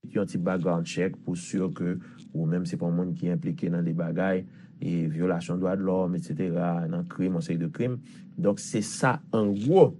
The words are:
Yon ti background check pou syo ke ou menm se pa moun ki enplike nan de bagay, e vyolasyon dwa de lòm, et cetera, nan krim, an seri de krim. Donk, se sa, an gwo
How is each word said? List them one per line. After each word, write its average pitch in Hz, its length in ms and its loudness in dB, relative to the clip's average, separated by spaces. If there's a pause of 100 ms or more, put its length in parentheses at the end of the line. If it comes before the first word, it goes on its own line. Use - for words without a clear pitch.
(120)
Yon 101 160 0
ti 92 140 -4
background 87 480 0
check 92 320 -2
pou 87 180 -4
syo 92 360 -2
ke 87 200 -2 (380)
ou 80 160 -2
menm 90 180 0
se - 120 -4
pa 85 120 -2
moun 87 240 0
ki 87 160 -2
enplike 82 400 -2
nan 85 160 0
de 82 80 0
bagay, 90 480 0 (380)
e 85 320 0
vyolasyon 87 480 0
dwa 95 160 2
de 95 100 -2
lòm, 90 300 2
et 80 100 -6
cetera, 87 460 0 (180)
nan 87 180 -4
krim, 92 300 0
an 80 60 -4
seri 170 160 0
de 165 120 0
krim. 123 280 -2 (340)
Donk, 101 240 4
se 107 260 -2
sa, - 340 2 (120)
an 104 240 4
gwo 143 440 8